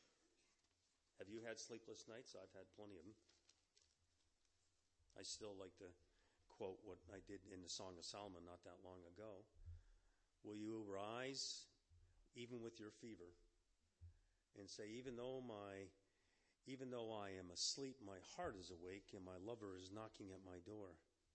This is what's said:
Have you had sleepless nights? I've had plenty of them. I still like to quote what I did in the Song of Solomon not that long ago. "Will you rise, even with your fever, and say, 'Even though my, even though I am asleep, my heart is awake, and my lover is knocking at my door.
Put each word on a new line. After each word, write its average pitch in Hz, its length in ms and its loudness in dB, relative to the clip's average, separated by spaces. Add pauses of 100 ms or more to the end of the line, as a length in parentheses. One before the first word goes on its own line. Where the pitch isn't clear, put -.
(1200)
Have 98 100 -4
you 110 180 0
had 110 120 4
sleepless 113 480 -4
nights? 117 280 -4
I've 95 220 -6
had 92 180 -8
plenty 104 220 -6
of 78 60 -8
them. 107 120 -8 (2000)
I 98 60 -4
still 101 360 0
like 95 180 -4
to 90 140 -6 (560)
quote 95 360 2
what 90 160 -4 (140)
I 95 140 -2
did 101 120 0 (140)
in 92 100 -2
the 85 60 -2
Song 92 280 2
of 82 60 -4
Solomon 98 400 0
not 87 200 -6
that 92 200 -8
long 92 160 -6 (160)
ago. 101 300 -4 (1000)
"Will 104 120 0
you 107 320 4
rise, 117 800 4 (680)
even 120 260 2
with 113 180 0
your 107 120 -2
fever, 90 400 -4 (1300)
and 98 120 -2
say, 107 200 0
'Even 123 260 2
though 127 260 4
my, 101 480 2 (760)
even 131 240 0
though 117 240 4
I 101 180 4
am 92 200 0
asleep, 131 500 6
my 98 180 -2 (160)
heart 170 220 4
is 90 140 -2
awake, 90 420 -2
and 95 100 -2
my 92 140 -2
lover 101 400 0
is 92 140 -4
knocking 107 400 -2
at 95 120 -4
my 90 160 -4
door. 95 380 -4 (380)